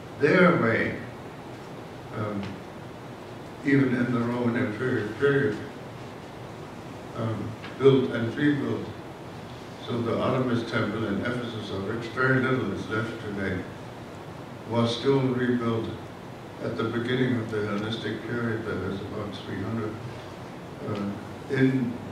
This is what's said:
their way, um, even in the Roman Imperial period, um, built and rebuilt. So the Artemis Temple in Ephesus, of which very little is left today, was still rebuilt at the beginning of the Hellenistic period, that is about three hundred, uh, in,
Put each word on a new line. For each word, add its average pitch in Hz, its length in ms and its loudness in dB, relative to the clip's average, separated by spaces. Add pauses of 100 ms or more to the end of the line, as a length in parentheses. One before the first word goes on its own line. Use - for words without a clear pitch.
(180)
their 175 420 8
way, 107 360 2 (1200)
um, 104 260 -2 (1200)
even 135 300 6
in 120 180 2
the 120 80 2
Roman 120 360 2
Imperial 110 580 0
period, 139 420 4 (1600)
um, 110 340 -2 (280)
built 135 320 8
and 113 240 0
rebuilt. 123 500 2 (1000)
So 120 160 0
the 107 180 2
Artemis 123 500 2
Temple 110 360 0
in 101 160 0
Ephesus, 113 480 -4
of 98 180 -4
which 113 240 -2
very 131 300 6
little 127 320 2
is 92 160 -4
left 110 200 0 (120)
today, 98 380 -2 (1120)
was 117 260 4
still 139 240 6
rebuilt 120 680 2 (760)
at 117 140 -2
the 113 80 0
beginning 117 520 2
of 110 140 -2
the 104 160 0
Hellenistic 107 600 -2
period, 117 380 -2
that 98 100 -2 (160)
is - 80 -4
about 101 340 -6
three 107 280 -6
hundred, 110 300 -2 (960)
uh, 101 680 -4
in, 131 380 6 (200)